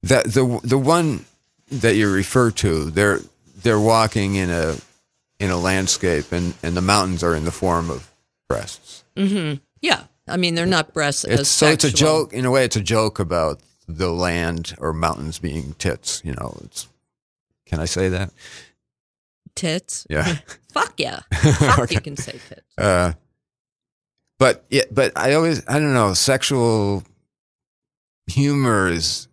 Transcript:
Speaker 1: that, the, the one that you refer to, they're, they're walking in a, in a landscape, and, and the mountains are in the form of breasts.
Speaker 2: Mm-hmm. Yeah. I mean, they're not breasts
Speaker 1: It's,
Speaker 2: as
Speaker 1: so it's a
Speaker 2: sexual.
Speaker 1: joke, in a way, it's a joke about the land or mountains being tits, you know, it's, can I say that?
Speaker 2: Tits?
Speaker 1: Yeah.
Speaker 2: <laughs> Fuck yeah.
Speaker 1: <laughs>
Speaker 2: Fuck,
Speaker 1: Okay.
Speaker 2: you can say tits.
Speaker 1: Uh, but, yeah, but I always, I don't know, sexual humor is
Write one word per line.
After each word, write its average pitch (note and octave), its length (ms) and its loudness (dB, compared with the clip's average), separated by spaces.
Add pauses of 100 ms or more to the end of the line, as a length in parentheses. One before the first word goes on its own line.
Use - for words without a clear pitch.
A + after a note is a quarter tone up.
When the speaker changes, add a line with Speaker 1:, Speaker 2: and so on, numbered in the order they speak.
Speaker 1:
that, B2+ 200 4
the, B2 400 0
the B2 140 2
one D#3 460 2 (460)
that A#2 240 2
you G#2 180 4
refer A2 400 2
to, D#2+ 380 0
they're, G2 300 2 (420)
they're A2 160 2
walking A2 560 2
in F#2+ 160 0
a, D#2+ 260 -2 (640)
in G2 120 -2
a F2+ 60 0
landscape, F#2 760 -2
and, F2 300 -4
and E2+ 140 -4
the F2+ 60 -2
mountains F#2 400 0
are E2+ 140 0
in D#2 80 -4
the D#2+ 80 -4
form E2+ 380 -2
of C2 200 -12 (380)
breasts. - 560 -8 (120)
Speaker 2:
Mm-hmm. F#3+ 420 -2 (220)
Yeah. - 240 -2 (220)
I - 120 -6
mean, F3 180 0
they're E3+ 100 -2
not E3+ 280 0
breasts C#3+ 300 -2
Speaker 1:
It's, A#2 180 0
Speaker 2:
as C#3+ 60 -2
Speaker 1:
so - 200 2
it's D3+ 160 2
a D3+ 40 2
Speaker 2:
sexual. C3+ 200 2 (160)
Speaker 1:
joke, - 80 -18
in B2 140 -6
a B2 40 2
way, C3 140 4
it's A#2+ 120 -2
a A2+ 40 0
joke A2 400 0
about E2 400 -2 (260)
the E2+ 260 -4
land E2+ 640 -2
or D2+ 140 -4
mountains D#2+ 460 -4
being D2+ 400 -8
tits, - 460 -6
you D2+ 80 -6
know, B1 320 -10
it's, - 240 -14 (800)
can D#2+ 140 -4
I E2+ 60 -4
say F#2 240 -2
that? F2+ 200 -6 (1200)
Speaker 2:
Tits? - 560 -6
Speaker 1:
Yeah. D#3 260 0 (180)
Speaker 2:
<laughs> - 180 -20
Fuck G#4 260 -4
yeah. - 280 -4
Speaker 1:
<laughs> - 60 -6
Speaker 2:
Fuck, - 480 4
Speaker 1:
Okay. A#2+ 140 -2
Speaker 2:
you - 80 2
can C#3+ 140 -12
say - 220 -12 (100)
tits. - 300 -18
Speaker 1:
Uh, F2+ 360 2 (1200)
but, - 300 2
yeah, C3 220 2
but A2 260 2
I B2 180 2
always, D#3+ 340 0
I - 100 -2
don't D3 160 2
know, A2 200 4
sexual A2+ 880 2 (1200)
humor C3+ 640 2
is E2 420 -4